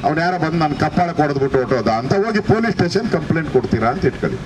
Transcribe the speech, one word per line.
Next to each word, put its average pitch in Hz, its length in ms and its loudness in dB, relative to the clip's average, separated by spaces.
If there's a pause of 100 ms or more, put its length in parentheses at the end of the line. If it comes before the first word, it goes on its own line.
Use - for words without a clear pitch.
ಅವ್ನು 151 180 0
ಯಾರೋ 180 180 0
ಬಂದು 160 180 0
ನನ್ನ 170 220 2
ಕಪ್ಪಾಳಕ್ಕೆ 165 420 0
ಹೊಡೆದ್ಬಿಟ್ಟು 139 360 2
ಹೊಟ್ಟೋದ 123 300 0
ಅಂತ 117 260 0
ಹೋಗಿ 214 260 0
ಪೊಲೀಸ್ 220 320 0
ಸ್ಟೇಷನ್ 190 380 0
ಕಂಪ್ಲೇಂಟ್ 160 440 -2
ಕೊಡ್ತೀರಾ - 360 2
ಅಂತ 180 160 -2
ಇಟ್ಕೊಳ್ಳಿ. 80 400 -2